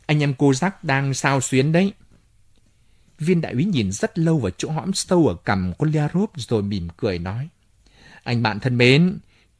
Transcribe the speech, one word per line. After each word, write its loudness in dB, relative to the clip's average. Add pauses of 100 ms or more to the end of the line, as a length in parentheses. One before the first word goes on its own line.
anh 0
em 0
cô 4
giác -4
đang 0
sao 0
xuyến 0
đấy. 2 (1300)
Viên 2
đại -6
úy 0
nhìn 0
rất -4
lâu 2
vào -2
chỗ -6
hõm -4
sâu 2
ở 0
cằm -2
Kolyarov 0
rồi -2
mỉm -4 (100)
cười -4
nói. -6 (720)
Anh -2
bạn -2
thân -2
mến, 4 (400)